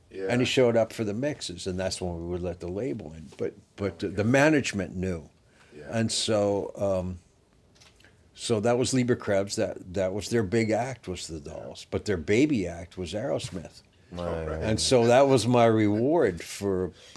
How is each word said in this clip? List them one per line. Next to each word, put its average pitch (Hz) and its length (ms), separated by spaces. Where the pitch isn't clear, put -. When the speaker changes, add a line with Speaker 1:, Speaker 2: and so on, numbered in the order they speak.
Speaker 1:
Yeah. 95 180
Speaker 2:
and 123 120
he 127 40
showed 120 300
up 113 160
for 113 140
the 101 80
mixes, 110 540
and 92 120
that's 92 220
when 87 180
we 85 120
would 87 100
let 87 180
the 90 80
label 101 480
in. 80 120
But, - 160
but 98 260
Speaker 1:
Okay. 101 100
Speaker 2:
the 101 120
management 135 720
knew, 90 320
Speaker 1:
Yeah. - 160
Speaker 2:
and 113 220
so, 101 640
um, 92 440
so 113 280
that 120 160
was 123 160
Lieber 123 220
Krebs. 101 400
That, 92 380
that 92 200
was 101 160
their 117 140
big 110 280
act, 123 360
was 90 200
the 82 120
Dolls, 71 520
but 98 140
their 101 120
baby 104 500
act 85 300
was 87 160
Aerosmith. 107 680
Speaker 3:
Right. 85 340
Speaker 1:
Right. 80 160
Speaker 2:
And 110 180
so 117 280
that 131 220
was 120 180
my 123 180
reward 110 760
for 92 480